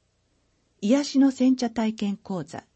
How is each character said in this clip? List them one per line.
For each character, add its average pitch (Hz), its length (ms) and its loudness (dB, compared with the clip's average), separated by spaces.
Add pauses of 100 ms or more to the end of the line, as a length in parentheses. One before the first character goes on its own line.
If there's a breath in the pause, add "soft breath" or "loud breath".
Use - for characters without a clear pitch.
(800)
癒 269 240 2
し 277 140 -2
の 269 120 6
煎 262 260 2
茶 240 140 -4
体 220 240 -4
験 202 220 -4
講 185 280 -10
座 - 200 -16 (120)